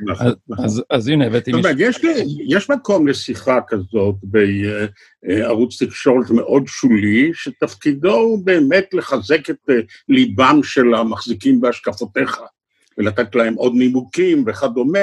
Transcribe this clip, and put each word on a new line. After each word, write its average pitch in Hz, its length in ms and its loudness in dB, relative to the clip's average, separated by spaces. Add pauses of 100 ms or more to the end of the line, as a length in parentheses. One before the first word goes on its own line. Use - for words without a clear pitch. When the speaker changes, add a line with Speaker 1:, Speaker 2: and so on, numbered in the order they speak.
Speaker 1:
נכון, 98 220 -2
Speaker 2:
אז, 120 80 2 (120)
Speaker 1:
נכון. 123 180 -6
Speaker 2:
אז, 107 240 -2
אז 117 180 -2
הנה, 147 180 2
הבאתי 117 260 -2
Speaker 1:
זאת 123 80 0
אומרת, 175 160 0
Speaker 2:
מישהו. 180 140 2
Speaker 1:
יש - 140 -4
לי, 302 220 0 (220)
יש 180 220 0
מקום 202 380 0
לשיחה 127 600 -2
כזאת 101 560 -2
ב-, 104 140 -2
אה, 104 480 0 (440)
אה, 107 160 0
ערוץ 117 380 -2
תקשורת - 460 0
מאוד 120 380 2
שולי, 113 680 2
שתפקידו 151 800 -2
הוא 226 320 0
באמת 180 480 2
לחזק 143 560 -2
את, 147 200 -6
אה, 135 60 4 (340)
ליבם 131 540 4
של 123 300 2
המחזיקים 113 680 0
בהשקפותיך, 117 800 -4 (560)
ולתת 107 380 -2
להם 113 180 2
עוד 123 220 0
נימוקים 127 720 2
וכדומה, 127 560 -2